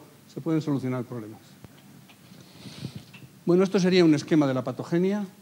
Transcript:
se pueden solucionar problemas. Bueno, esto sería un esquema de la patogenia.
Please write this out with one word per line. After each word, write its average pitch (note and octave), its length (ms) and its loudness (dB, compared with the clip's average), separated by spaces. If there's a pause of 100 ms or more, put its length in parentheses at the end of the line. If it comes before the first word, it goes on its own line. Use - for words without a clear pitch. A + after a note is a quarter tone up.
(340)
se C#3 80 -10
pueden D#3+ 180 0
solucionar B2+ 440 -2
problemas. A2 360 -12 (2000)
Bueno, F3 180 4
esto F#3+ 160 0
sería F3+ 240 4
un D#3 100 6
esquema D3 320 2
de C3 60 0
la B2+ 100 -2
patogenia. F3 640 -2 (160)